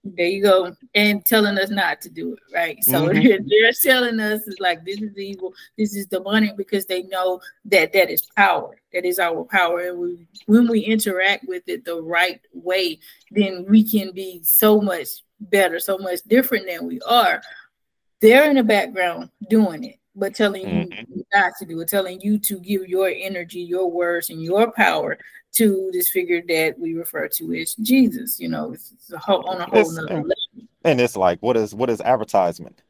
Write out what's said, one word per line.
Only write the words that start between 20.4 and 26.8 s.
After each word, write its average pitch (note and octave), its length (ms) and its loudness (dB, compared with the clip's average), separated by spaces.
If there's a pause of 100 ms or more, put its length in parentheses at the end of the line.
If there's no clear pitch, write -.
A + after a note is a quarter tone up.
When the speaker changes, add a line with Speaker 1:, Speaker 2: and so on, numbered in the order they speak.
Speaker 1:
you - 260 -4
Speaker 2:
Mm-hmm. A#2 240 -14 (140)
Speaker 1:
not F#3 260 2
to - 60 -12
do E3 160 -12
it, E3 60 -8
telling F#3+ 340 -4
you G#3 180 0
to G3+ 200 -4
give F#3 280 -4
your F#3 260 0
energy, F3+ 480 -10
your F3 300 -2
words, F3 380 -2
and D#3+ 120 -12
your G3+ 300 0
power F3 460 0 (360)
to F#3+ 400 2
this F3+ 160 -2
figure F3 380 -2
that D#3+ 320 0
we E3 160 -6